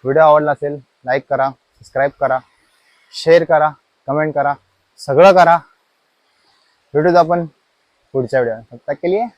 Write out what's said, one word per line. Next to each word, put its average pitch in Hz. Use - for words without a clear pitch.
व्हिडिओ 143
आवडला 151
असेल, 143
लाईक 135
करा, 135
सबस्क्राईब -
करा, 131
शेअर 165
करा, 151
कमेंट 151
करा, 143
सगळं 160
करा. 170
भेटूच 165
आपण 170
पुढच्या 131
व्हिडिओ. 117
तब 120
तक 147
के 175
लिए 220